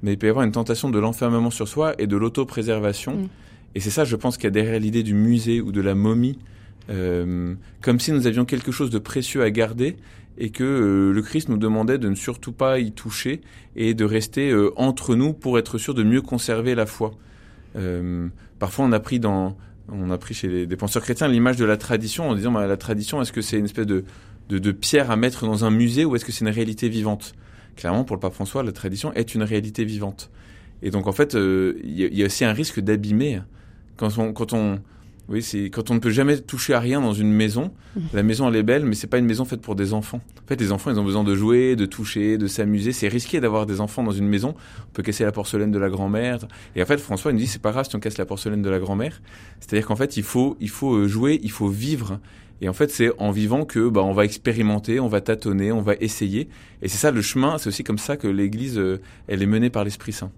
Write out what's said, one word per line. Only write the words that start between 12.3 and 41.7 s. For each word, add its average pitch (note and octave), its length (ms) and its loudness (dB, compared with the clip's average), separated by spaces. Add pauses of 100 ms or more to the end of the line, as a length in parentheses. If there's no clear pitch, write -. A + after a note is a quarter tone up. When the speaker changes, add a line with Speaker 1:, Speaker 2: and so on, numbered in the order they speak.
Speaker 1:
pas C3 280 0
y A2 120 -4
toucher B2+ 480 -6 (360)
et A2+ 180 2
de A2+ 100 2
rester, A2 460 0
euh, G#2 260 6
entre B2+ 380 0
nous C3+ 180 4
pour B2+ 260 0
être A2+ 200 -2
sûr C#3+ 160 -4
de A#2 80 2
mieux A2+ 180 6
conserver A#2+ 540 -2
la A#2 120 2
foi. G#2+ 260 -4 (640)
Euh, F2+ 520 -4 (300)
parfois, G2+ 260 -2
on B2 80 4
a G#2+ 80 2
pris A#2+ 200 -2
dans... G2 360 0 (340)
On F#2+ 200 -6
a F2+ 80 -2
pris - 160 -10
chez - 140 -4
les, F2+ 180 -2
des F2 100 -4
penseurs G#2 260 -2
chrétiens B2+ 260 0
l'image B2 280 4
de A#2+ 80 2
la G#2+ 120 4
tradition A2+ 520 -2
en A#2+ 60 0
disant, G#2+ 180 0
bah, G#2 140 0
la G2 100 0
tradition, G#2+ 460 -4
est-ce A#2+ 100 -6
que - 80 -4
c'est G#2+ 180 -2
une G#2 60 0
espèce G#2 220 -2
de, F#2+ 180 0 (440)
de, G2 100 0
de G2 140 0
pierre C3 380 2
à A2+ 60 2
mettre B2 300 0
dans G#2+ 180 0
un A2 60 4
musée A#2 340 4
ou C#3 120 2
est-ce A2+ 80 -2
que - 80 -8
c'est A2 120 -4
une G#2+ 80 2
réalité A2+ 360 -2
vivante ? G#2+ 460 -4 (420)
Clairement, G2 280 -2
pour A2 120 -6
le F2+ 40 -8
pape F#2+ 140 -4
François, A2 280 -4
la G#2+ 100 -4
tradition G2+ 420 -6
est A2+ 200 -4
une A2 80 0
réalité G#2+ 420 -2
vivante. G#2 460 -8 (520)
Et G2+ 80 -2
donc, F#2+ 160 -2
en G2+ 60 -2
fait, D3 220 0
euh, F#2+ 480 2
il D2 160 -8
y F#2 60 2
a, - 40 2
il - 100 -4
y - 40 4
a - 40 4
aussi - 180 0
un A2 80 4
risque A#2 280 -4
d'abîmer. G#2 600 0 (560)
Quand G#2+ 220 -2
on, A2 140 0
quand A2+ 200 -4
on, G#2 280 0 (480)
oui, A2 140 -2
c'est, G2+ 280 -4
quand A2 200 -6
on B2 40 2
ne A#2 60 4
peut A#2+ 100 2
jamais C#3 280 4
toucher - 360 -2
à A#2+ 60 4
rien B2+ 200 0
dans A#2 140 2
une G#2+ 180 2
maison, A2 380 2 (260)
Speaker 2:
Mhm. F#3+ 60 -4 (100)
Speaker 1:
la G2+ 120 0
maison, A2+ 240 2
elle A2+ 80 2
est A2 80 4
belle, C3+ 200 4
mais G#2+ 120 2
c'est A2 100 -8
pas B2 120 0
une B2 60 4
maison A#2 200 2
faite B2 160 -6
pour G#2+ 160 -6
des G2 160 0
enfants. G#2+ 280 -4 (240)
En - 40 -20
fait, C3+ 120 -2
les G2+ 120 2
enfants, G2+ 180 -2
ils A2 80 2
ont G#2 60 2
besoin G2 200 2
de G2+ 120 2
jouer, A#2+ 400 4